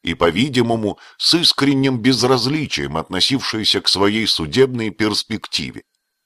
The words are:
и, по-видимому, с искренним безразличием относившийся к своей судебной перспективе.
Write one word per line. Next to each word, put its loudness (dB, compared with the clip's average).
и, -4
по-видимому, 0
с 2
искренним 2
безразличием 0
относившийся -2
к -10
своей 2
судебной 0
перспективе. -4